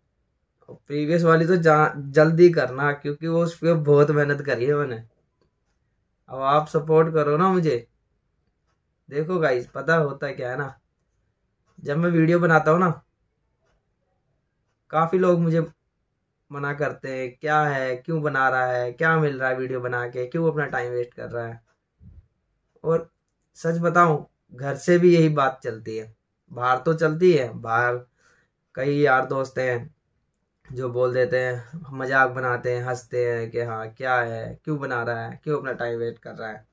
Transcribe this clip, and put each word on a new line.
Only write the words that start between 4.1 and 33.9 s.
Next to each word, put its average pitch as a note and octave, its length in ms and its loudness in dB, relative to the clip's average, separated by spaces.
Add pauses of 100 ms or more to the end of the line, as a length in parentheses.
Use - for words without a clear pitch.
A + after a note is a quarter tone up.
करी B2 240 -2
है D3 80 2
मैंने। C3 280 -4 (1300)
अब C3 140 -10
आप D3 260 2
support D#3+ 460 2
करो D3 220 2
ना F3+ 120 2
मुझे। D#3 380 0 (1200)
देखो D#3 300 -2
guys, C3 280 0
पता C#3+ 300 0
होता C#3+ 360 -2
क्या B2+ 180 -6
है C3 80 -6
ना, C3+ 200 -8 (1040)
जब C#3+ 160 -4
मैं E3+ 140 0
video E3 280 4
बनाता D#3+ 320 4
हूँ E3+ 100 4
ना, F3 220 0 (1900)
काफ़ी E3 280 0
लोग F3+ 220 2
मुझे E3 200 2 (920)
मना C#3+ 240 -6
करते C3+ 340 -6
हैं, C3 320 -8
"क्या D3+ 220 0
है, C3 340 -2
क्यों D#3+ 260 -6
बना C3+ 260 0
रहा B2+ 180 0
है, B2 260 -2
क्या D#3+ 260 0
मिल C#3+ 200 0
रहा C3 100 -2
है B2+ 80 -2
वीडियो B2+ 240 -4
बना B2 280 -4
के, B2 180 -6
क्यों E3 240 -2
अपना D3 160 -2
time B2 260 -6
waste B2 220 -6
कर A#2 160 -14
रहा A#2 160 -8
है?" A#2 140 -14 (1200)
और E3 260 -2 (440)
सच E3 240 -4
बताऊँ, E3+ 480 2 (280)
घर C3 220 -6
से F3 220 4
भी F3 160 6
यही D#3+ 140 6
बात C#3+ 360 0
चलती A2+ 320 -10
है, A2 200 -12 (360)
बाहर B2 260 0
तो D#3+ 160 0
चलती D#3+ 380 2
है, B2+ 280 0
बाहर A#2+ 360 0 (800)
कई C#3+ 240 -2
यार C3 280 4
दोस्त C3+ 320 -4
हैं B2+ 360 -4 (800)
जो B2+ 160 -8
बोल B2 260 -2
देते B2+ 240 0
हैं, B2+ 440 -8 (100)
मजाक C3 380 0
बनाते B2 420 -4
हैं, B2 120 -4
हंसते B2 460 -4
हैं A#2 200 -6
कि A#2 100 -6
"हाँ, A2+ 300 -6
क्या B2+ 300 -2